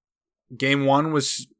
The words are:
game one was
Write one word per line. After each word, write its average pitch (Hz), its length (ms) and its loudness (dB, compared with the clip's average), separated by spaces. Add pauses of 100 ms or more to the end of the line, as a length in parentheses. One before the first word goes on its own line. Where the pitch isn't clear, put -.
(560)
game 139 280 0
one 143 280 2
was - 340 -2 (140)